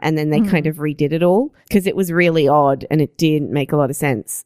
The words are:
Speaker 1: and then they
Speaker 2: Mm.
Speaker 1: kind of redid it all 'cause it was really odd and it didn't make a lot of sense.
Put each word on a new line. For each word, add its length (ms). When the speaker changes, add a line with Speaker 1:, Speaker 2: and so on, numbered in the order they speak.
Speaker 1:
and 160
then 120
they 100
Speaker 2:
Mm. 100
Speaker 1:
kind 160
of 120
redid 340
it 100
all 320
'cause 160
it 80
was 160
really 380
odd 420
and 100
it 160
didn't 360
make 180
a 60
lot 140
of 60
sense. 500